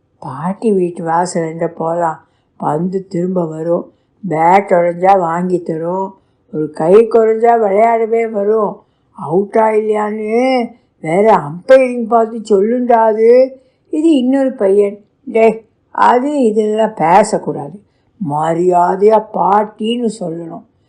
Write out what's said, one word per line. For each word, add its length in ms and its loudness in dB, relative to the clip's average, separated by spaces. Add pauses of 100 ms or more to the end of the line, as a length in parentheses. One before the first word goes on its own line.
(220)
"பாட்டி 500 -6
வீட்டு 320 -2
வாசலண்ட 640 -4
போலாம், 540 -4 (380)
பந்து 480 -4
திரும்ப 380 -4
வரும், 400 -4 (380)
பேட் 480 2
உடைஞ்சா 480 2
வாங்கி 420 -2
தரும், 460 -6 (460)
ஒரு 180 -4
கை 240 0 (100)
குறைஞ்சா 520 2
விளையாடவே 720 0
வரும், 460 -2 (440)
அவுட்டா 540 0
இல்லையான்னு 680 -2 (640)
வேற 220 0 (120)
அம்பையரிங் 680 2
பார்த்து 380 0
சொல்லுண்டாது." 840 2 (640)
இது 200 0
இன்னொரு 400 0
பையன். 420 0 (320)
"டே, 200 2 (480)
அது 360 2 (100)
இதெல்லாம் 540 0
பேசக்கூடாது, 840 0 (440)
மரியாதையா 1000 2 (120)
பாட்டின்னு 840 -2
சொல்லணும்" 520 -12 (240)